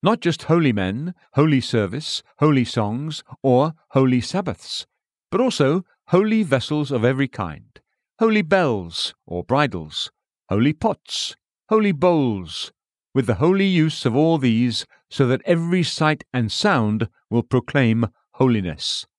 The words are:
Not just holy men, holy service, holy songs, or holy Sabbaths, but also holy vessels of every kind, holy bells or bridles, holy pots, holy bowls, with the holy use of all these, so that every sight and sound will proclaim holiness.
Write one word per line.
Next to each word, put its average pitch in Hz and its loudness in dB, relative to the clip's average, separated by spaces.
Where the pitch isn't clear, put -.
Not 220 2
just - -2
holy 160 2
men, 104 -4
holy 143 4
service, 113 -4
holy 147 4
songs, 123 -4
or 139 2
holy 127 2
Sabbaths, - -8
but 190 0
also 175 0
holy 214 2
vessels 147 -2
of 120 0
every 131 2
kind, - -10
holy 220 2
bells 135 0
or 87 -6
bridles, 117 -4
holy 120 2
pots, - -6
holy 220 2
bowls, 131 0
with 131 0
the 117 2
holy 190 2
use 160 0
of 113 0
all 160 2
these, 117 0
so 135 0
that 123 0
every 170 0
sight 156 -2
and 120 -2
sound 110 0
will 117 0
proclaim 117 0
holiness. 104 -2